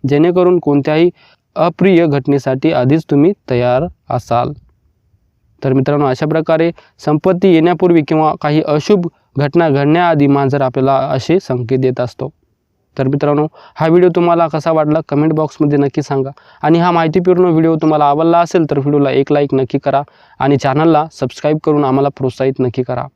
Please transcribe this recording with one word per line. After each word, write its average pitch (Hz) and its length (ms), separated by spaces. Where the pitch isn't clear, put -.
जेणेकरून 175 500
कोणत्याही 151 500
अप्रिय 170 500
घटनेसाठी 139 680
आधीच 139 400
तुम्ही 151 220
तयार 123 360
असाल. 123 420
तर 131 100
मित्रांनो, 139 320
अशा 131 200
प्रकारे 160 460
संपत्ती 180 480
येण्यापूर्वी 170 540
किंवा 156 340
काही 151 200
अशुभ 170 460
घटना 151 320
घडण्याआधी 147 580
मांजर 139 340
आपल्याला 135 340
असे 139 440
संकेत 127 400
देत 127 200
असतो. 131 300
तर 135 100
मित्रांनो, 147 400
हा 160 120
व्हिडिओ 180 220
तुम्हाला 170 380
कसा 160 240
वाटला 151 280
कमेंट 151 240
बॉक्समध्ये 151 440
नक्की 143 240
सांगा 135 280
आणि 160 180
हा 175 120
माहितीपूर्ण 175 540
व्हिडिओ 160 300
तुम्हाला 156 300
आवडला 165 340
असेल 170 320
तर 135 80
व्हिडिओला 143 320
एक 135 200
लाईक 143 220
नक्की 131 240
करा 139 240
आणि 139 180
चॅनलला 151 540
सबस्क्राईब 151 520
करून 147 220
आम्हाला 135 240
प्रोत्साहित 131 500
नक्की 127 240
करा. 127 220